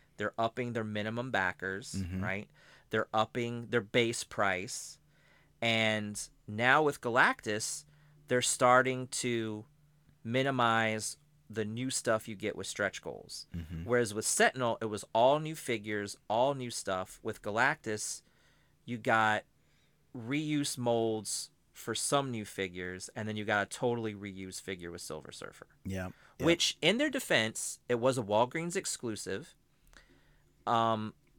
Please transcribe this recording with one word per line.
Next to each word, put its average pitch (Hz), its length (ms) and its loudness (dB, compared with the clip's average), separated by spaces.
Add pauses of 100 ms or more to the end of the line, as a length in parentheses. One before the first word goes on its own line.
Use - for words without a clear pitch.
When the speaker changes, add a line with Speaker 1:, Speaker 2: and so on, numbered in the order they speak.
(160)
Speaker 1:
They're 104 200 -2
upping 120 360 -2
their 113 100 -2
minimum 110 480 -4
backers, 95 640 -2
Speaker 2:
Mm-hmm. 92 280 -4
Speaker 1:
right? 95 240 -6 (420)
They're 110 240 0
upping 117 560 -2
their 120 100 4
base 117 440 0
price. 98 760 -4 (640)
And 107 580 2 (280)
now 123 340 4
with 147 180 0
Galactus, 123 840 0 (420)
they're 123 160 2
starting 127 720 6
to 110 520 -2 (600)
minimize 113 920 2 (300)
the 107 160 -4
new 113 240 -4
stuff 113 380 0
you 113 80 -10
get 98 220 -4
with 95 100 -8
stretch - 340 -2
goals. 50 460 -12 (100)
Speaker 2:
Mm-hmm. 82 280 -8
Speaker 1:
Whereas 117 280 2
with 104 140 -4
Sentinel, 127 540 2
it 113 60 -2
was 104 260 -6
all 127 260 6
new 156 160 -4
figures, 104 600 -4 (120)
all 127 260 4
new 127 180 -6
stuff. - 500 -4
With 107 200 -6
Galactus, 110 800 -2 (640)
you 120 140 -8
got 110 460 4 (760)
reuse 143 580 -2
molds 113 720 0 (220)
for - 220 -8
some 139 360 0
new 110 140 -4
figures, 90 720 -6
and 110 120 -4
then 107 80 -4
you 107 80 -4
got 104 200 2
a - 40 -2
totally 117 460 -2
reused 95 480 -10
figure 87 300 -8
with 85 80 -12
Silver - 320 -12
Surfer. - 340 -16 (180)
Speaker 2:
Yeah. 92 240 -6 (300)
Yeah. 131 80 -2
Speaker 1:
Which, 170 360 2
in 185 160 4
their 302 120 2
defense, 135 680 -2 (100)
it 123 120 2
was 127 180 4
a 120 40 -2
Walgreens 123 540 2
exclusive. 110 800 -6 (1120)
Um, 113 480 2 (240)